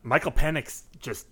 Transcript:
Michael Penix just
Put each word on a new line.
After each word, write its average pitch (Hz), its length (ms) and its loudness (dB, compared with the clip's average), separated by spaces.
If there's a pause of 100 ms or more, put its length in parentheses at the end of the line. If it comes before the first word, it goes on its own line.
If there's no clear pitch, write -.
Michael 139 300 0
Penix - 500 0 (160)
just - 340 -10